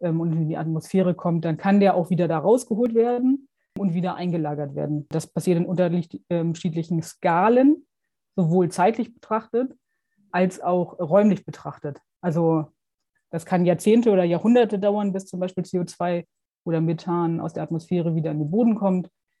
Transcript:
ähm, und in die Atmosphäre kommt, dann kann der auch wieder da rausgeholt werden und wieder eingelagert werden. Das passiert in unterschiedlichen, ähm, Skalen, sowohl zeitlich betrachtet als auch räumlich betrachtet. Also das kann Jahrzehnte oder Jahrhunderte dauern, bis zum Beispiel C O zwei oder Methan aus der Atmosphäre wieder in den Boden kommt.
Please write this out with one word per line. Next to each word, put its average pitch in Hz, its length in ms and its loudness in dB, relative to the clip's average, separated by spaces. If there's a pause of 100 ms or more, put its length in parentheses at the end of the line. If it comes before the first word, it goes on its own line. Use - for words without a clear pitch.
ähm, 165 200 -2
und 165 120 -2
in 160 160 0
die 143 80 -4
Atmosphäre 160 580 -2
kommt, 170 300 -2
dann 160 120 -2
kann 202 220 2
der 196 160 4
auch 170 160 -2
wieder 175 160 2
da 165 120 -2
rausgeholt 226 560 0
werden 247 540 0 (300)
und 190 160 -2
wieder 180 220 -2
eingelagert 151 580 -4
werden. 147 360 -4
Das 160 180 -4
passiert - 280 0
in 175 80 2
unterschiedlichen, 170 1300 -4
ähm, 160 40 -2
Skalen, 226 840 2 (480)
sowohl 175 340 2
zeitlich 220 460 0
betrachtet 233 600 -6 (560)
als 180 280 0
auch 180 380 -2
räumlich 185 480 2
betrachtet. - 540 -12 (200)
Also 165 460 0 (640)
das 165 160 -8
kann 180 180 2
Jahrzehnte 214 460 4
oder 185 140 4
Jahrhunderte 208 560 2
dauern, 202 320 0
bis 190 140 -8
zum 185 120 -12
Beispiel 185 260 -6
C - 140 -4
O 175 60 -2
zwei 175 420 -4 (400)
oder 165 140 0
Methan 165 600 -2
aus 160 120 -8
der - 100 -8
Atmosphäre 165 520 -4
wieder 160 160 -2
in 151 80 -4
den 151 120 -4
Boden 226 240 2
kommt. 185 360 -2 (300)